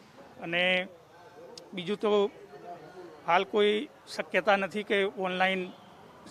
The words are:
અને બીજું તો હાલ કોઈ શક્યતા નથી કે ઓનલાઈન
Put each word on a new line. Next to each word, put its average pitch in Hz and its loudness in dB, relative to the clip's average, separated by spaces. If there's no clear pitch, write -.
અને 180 0
બીજું 190 -4
તો 202 4
હાલ 175 6
કોઈ 208 2
શક્યતા 202 2
નથી 196 -2
કે 202 2
ઓનલાઈન 185 0